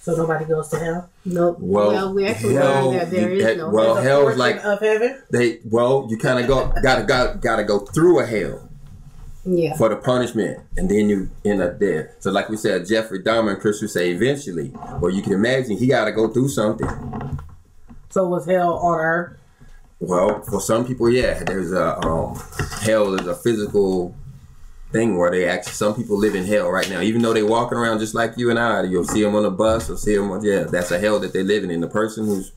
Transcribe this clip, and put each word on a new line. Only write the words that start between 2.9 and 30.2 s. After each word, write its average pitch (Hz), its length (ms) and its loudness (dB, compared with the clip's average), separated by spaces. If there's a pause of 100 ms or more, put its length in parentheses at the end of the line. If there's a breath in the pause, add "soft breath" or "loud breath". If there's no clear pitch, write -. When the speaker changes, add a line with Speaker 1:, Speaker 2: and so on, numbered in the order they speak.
Speaker 2:
learned - 100 0
that 170 100 -4
there - 200 0
Speaker 3:
you, 185 80 -2
Speaker 2:
is 202 60 2
Speaker 3:
that, 220 140 2
Speaker 2:
no 160 120 -6
Speaker 3:
well, 110 240 4
Speaker 2:
hell. 120 100 0
Speaker 3:
hell 139 240 6
is 123 80 0
Speaker 1:
Portion - 20 -2
Speaker 3:
like 123 260 0
Speaker 1:
of 202 160 0
heaven? 220 500 0
Speaker 3:
they, 120 340 2
well, 120 460 2
you 110 80 -4
kinda 127 280 0
go, 131 260 2 (100)
gotta, 123 220 2
gotta, 127 340 0
gotta 110 260 0
go 101 160 0
through 160 400 4
a 117 60 0
hell. 98 420 -4 (760)
Speaker 2:
Yeah. 170 320 0
Speaker 3:
For 113 120 4
the 104 80 0
punishment, 117 640 -2 (160)
and 90 120 0
then 104 200 4
you 98 200 0 (160)
end 104 160 2
up 90 200 -2
there. 82 400 -2
So, 98 100 -2
like 98 180 0
we 107 80 -6
said, 95 300 0
Jeffrey 110 340 -2
Dahmer 110 340 2
and 98 60 -10
Chris 104 200 0
would 107 100 -4
say 90 220 0
eventually. 98 580 -2 (300)
Well, 87 100 2
you 95 100 0
can - 120 0
imagine 117 440 0
he 120 120 2
gotta 113 240 4
go 110 160 2
through 123 220 2
something. 110 360 0 (1200)
Speaker 1:
So 190 180 0
was 170 180 -2
hell 175 280 2
on 165 260 0
earth? 165 380 -2 (600 soft breath)
Speaker 3:
Well, 90 440 0
for - 180 -4
some 117 260 0
people, 127 240 2
yeah. 113 320 2
There's 90 300 -4
a, 82 340 0
um, - 340 -2 (420)
hell 104 320 2
is 92 120 -2
a 87 80 -4
physical 98 800 0 (800)
thing 110 240 2
where 87 160 4
they 92 160 2
actually, - 240 -4
some 107 240 -2
people 104 220 -2
live 101 180 2
in 92 80 -2
hell 101 260 2
right 92 180 0
now. 92 120 -4
Even 110 220 2
though 117 100 2
they 110 100 2
walking 117 360 2
around 117 200 0
just 110 160 -4
like 117 220 -2
you 120 140 0
and 117 100 2
I, 113 240 0
you'll 92 200 0
see 104 200 0
'em 104 100 2
on 107 80 4
the 101 80 2
bus, 110 380 0
you'll 90 100 -6
see 104 160 0
'em 101 160 0